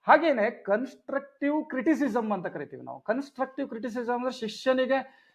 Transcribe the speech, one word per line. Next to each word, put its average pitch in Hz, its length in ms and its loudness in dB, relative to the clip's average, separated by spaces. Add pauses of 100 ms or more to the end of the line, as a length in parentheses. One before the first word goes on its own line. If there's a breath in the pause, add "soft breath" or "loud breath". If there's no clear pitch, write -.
ಹಾಗೇನೆ 262 440 6
ಕನ್‌ಸ್ಟ್ರಕ್ಟಿವ್ 277 1160 -2
ಕ್ರಿಟಿಸಿಸಮ್ 240 640 0
ಅಂತ 190 160 -4
ಕರಿತೀವಿ 139 340 -10
ನಾವು. 127 200 -14
ಕನ್‌ಸ್ಟ್ರಕ್ಟಿವ್ 262 680 -4
ಕ್ರಿಟಿಸಿಸಮ್ 233 460 -4
ಅಂದ್ರೆ 247 180 -4
ಶಿಷ್ಯನಿಗೆ, 254 1000 -2